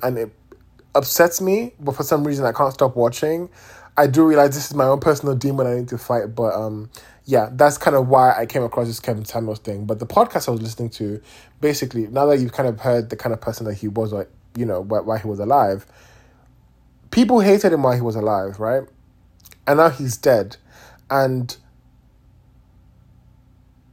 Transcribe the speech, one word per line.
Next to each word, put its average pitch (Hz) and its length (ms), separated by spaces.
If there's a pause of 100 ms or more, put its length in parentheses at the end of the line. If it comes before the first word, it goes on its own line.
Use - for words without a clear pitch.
and 123 140
it 113 160 (640)
upsets 170 460
me, 202 400
but 143 160
for 151 80
some 147 200
reason 139 200
I 117 80
can't 135 200
stop 131 220
watching. 156 560 (460)
I 147 100
do 147 180
realize 147 300
this - 160
is 143 40
my 135 120
own 135 140
personal 143 340
demon 131 320
I 123 80
need 120 140
to 120 100
fight, 113 360
but, 113 200
um, 107 340 (380)
yeah, 113 260
that's 147 260
kind - 160
of 131 140
why 127 280
I 117 100
came 127 180
across 117 240
this 113 100
Kevin 110 260
Samuels 110 360
thing. 104 240
But 107 160
the 120 60
podcast - 420
I 127 40
was 113 100
listening 113 280
to, 104 300 (400)
basically, 143 480
now 139 180
that 143 120
you've 123 140
kind 131 160
of 110 120
heard 120 300
the - 60
kind 117 160
of 113 80
person 113 260
that 104 80
he 104 120
was, 107 260
like, 101 160 (280)
you 120 80
know, 95 180
wh-, 101 240
while 110 120
he 110 100
was 98 100
alive, 104 480 (1300)
people 240 260
hated 202 340
him 143 120
while 127 80
he 123 80
was 117 160
alive, 101 420
right? 120 240 (840)
And 143 100
now 160 140
he's 131 260
dead. 110 400 (520)
And 131 480 (2250)